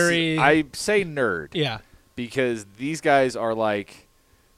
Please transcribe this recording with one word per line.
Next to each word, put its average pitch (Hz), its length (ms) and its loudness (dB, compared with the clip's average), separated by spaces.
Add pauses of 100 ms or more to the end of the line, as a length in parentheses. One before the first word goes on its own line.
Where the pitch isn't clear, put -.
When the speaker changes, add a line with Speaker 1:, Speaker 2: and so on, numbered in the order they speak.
Speaker 1:
is, 170 60 4
Speaker 2:
very 165 320 0
Speaker 1:
I 151 320 4
say 202 320 0
nerd 139 480 -2
Speaker 2:
Yeah. 131 260 -4 (380)
Speaker 1:
because 120 500 -2 (120)
these 147 220 -6
guys 135 360 4
are 113 180 -2
like, 104 520 -4 (520)